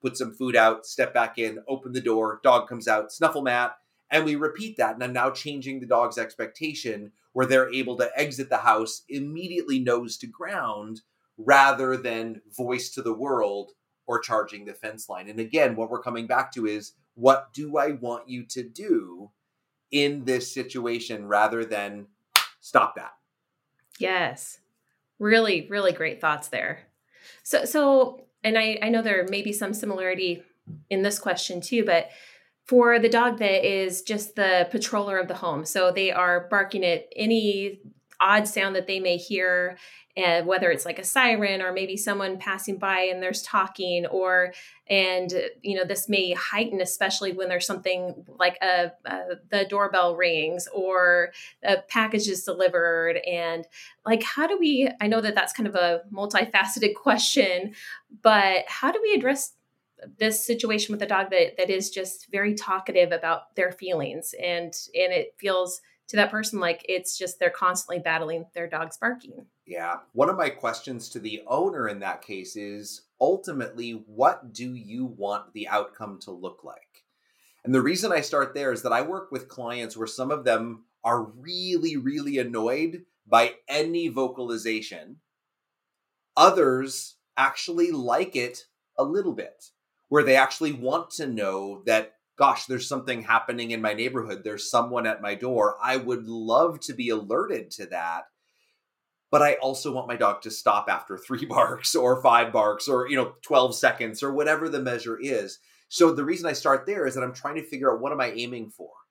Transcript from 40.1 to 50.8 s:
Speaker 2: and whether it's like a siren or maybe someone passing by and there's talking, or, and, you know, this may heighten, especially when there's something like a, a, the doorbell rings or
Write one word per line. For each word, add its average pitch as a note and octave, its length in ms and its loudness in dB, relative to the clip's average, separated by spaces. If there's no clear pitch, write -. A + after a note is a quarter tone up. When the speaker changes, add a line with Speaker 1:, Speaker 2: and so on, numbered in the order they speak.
Speaker 2:
and F3 300 2
whether F3+ 240 4
it's D#3+ 160 0
like E3+ 140 -8
a F#3 40 -14
siren G#3 560 2
or F#3 120 -2
maybe F#3+ 240 -4
someone G3 420 -2
passing G3 400 -6
by F#3+ 220 0
and F#3 200 0
there's F#3 220 -4
talking, F3+ 640 -2
or, F#3 480 2
and, F#3 440 2
you G3 160 -4
know, F#3 80 0
this G3 240 -4
may F#3+ 240 2
heighten, G#3 480 -2
especially F#3+ 520 -2
when F#3 160 -4
there's F3+ 180 -2
something F3+ 580 -4
like F3+ 240 2
a, F3 300 2
a, F#2+ 160 -6
the G3 180 2
doorbell F#3+ 460 2
rings E3+ 580 0
or F3+ 600 4